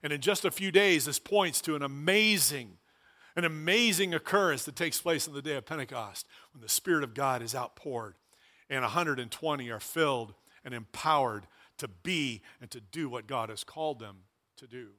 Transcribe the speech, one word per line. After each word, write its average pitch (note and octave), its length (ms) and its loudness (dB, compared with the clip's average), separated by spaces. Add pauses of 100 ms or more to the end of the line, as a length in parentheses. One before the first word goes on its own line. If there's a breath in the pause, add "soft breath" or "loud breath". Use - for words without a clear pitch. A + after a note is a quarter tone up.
And D3 100 -2
in C#3+ 80 -4
just F#3+ 240 2
a F3 60 2
few F#3+ 200 -6
days, F3+ 340 6
this C#3+ 120 -2
points G3 440 2
to D#3+ 140 -2
an C#3+ 60 -4
amazing, C#3+ 960 2 (580 soft breath)
an F3 80 0
amazing F3 680 2
occurrence E3 520 2
that C#3+ 100 -12
takes E3+ 260 -2
place E3 260 0
on D3+ 60 -12
the C#3 80 -8
day C#3+ 140 -4
of C3 100 -6
Pentecost B2 640 -8 (260 loud breath)
when B2 80 -20
the A2 80 -16
Spirit E3 340 2
of A2+ 120 -8
God C3+ 260 0
is A#2 140 -6
outpoured A#2 580 -6 (560 soft breath)
and C3 160 0
a A2 40 6
hundred D3 300 2
and A#2 120 -8
twenty C#3 400 -4
are A2 80 -6
filled B2+ 560 0 (280 soft breath)
and B2 120 -10
empowered A#2 720 0 (320 soft breath)
to C3+ 80 -8
be B2 560 -4 (180 loud breath)
and A#2 80 -20
to B2 100 -14
do C3+ 300 -8
what A#2 160 -8
God A2+ 240 -4
has G#2+ 140 -10
called D3+ 340 -6
them G#2 200 -16 (400)
to C3+ 100 -20
do. A#2+ 320 -16